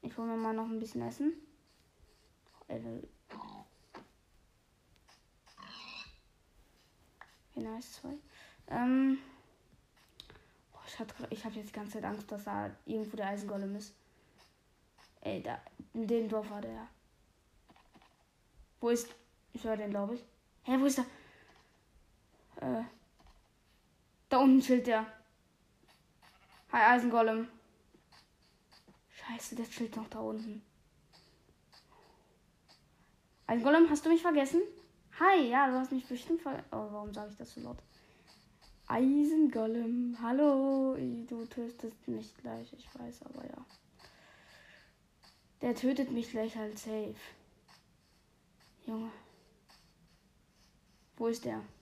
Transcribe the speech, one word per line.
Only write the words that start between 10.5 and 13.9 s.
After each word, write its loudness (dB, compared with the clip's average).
boah, -20
ich -18
hab, -12
ich -10
hab -10
jetzt -12
die -20
ganze -10
Zeit -10
Angst, -6
dass -10
da -6
irgendwo -6
der -4
Eisengolem -6
ist. -14